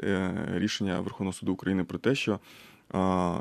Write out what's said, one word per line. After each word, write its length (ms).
е, 280
рішення 440
Верховного 340
суду 200
України 300
про 140
те, 180
що, 240
а, 500